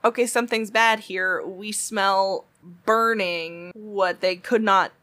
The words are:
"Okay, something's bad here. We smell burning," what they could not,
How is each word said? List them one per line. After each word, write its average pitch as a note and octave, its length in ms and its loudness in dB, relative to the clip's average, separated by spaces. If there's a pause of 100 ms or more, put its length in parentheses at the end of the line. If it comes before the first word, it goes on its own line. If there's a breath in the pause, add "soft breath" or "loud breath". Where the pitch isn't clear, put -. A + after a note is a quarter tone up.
"Okay, A#3+ 220 2
something's A#3 420 -2
bad A3+ 300 2
here. F#3 440 -4
We G3 280 -10
smell G3 760 0 (400)
burning," F3+ 880 0
what G3 480 -2
they F#3 140 2
could A3 260 -2
not, G3 300 4 (120)